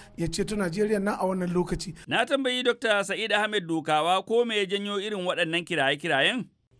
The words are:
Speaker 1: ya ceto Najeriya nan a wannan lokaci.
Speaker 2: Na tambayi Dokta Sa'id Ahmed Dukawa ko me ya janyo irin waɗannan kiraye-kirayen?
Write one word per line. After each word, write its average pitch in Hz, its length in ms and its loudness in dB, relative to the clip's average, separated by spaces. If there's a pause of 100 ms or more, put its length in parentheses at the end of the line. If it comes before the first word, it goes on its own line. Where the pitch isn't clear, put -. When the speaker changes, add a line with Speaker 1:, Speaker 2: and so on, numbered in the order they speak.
(160)
Speaker 1:
ya 165 100 -2
ceto 190 300 -2
Najeriya 208 440 0
nan 202 180 0
a - 60 -2
wannan 185 280 0
lokaci. 175 420 -2 (120)
Speaker 2:
Na 185 180 2
tambayi 254 380 0
Dokta 226 420 2
Sa'id 196 280 -2
Ahmed 208 340 0
Dukawa 160 600 2
ko 233 180 4
me 226 140 -2
ya 202 80 0
janyo 202 340 -2
irin 202 240 -4
waɗannan 170 400 0
kiraye-kirayen? 151 800 0 (360)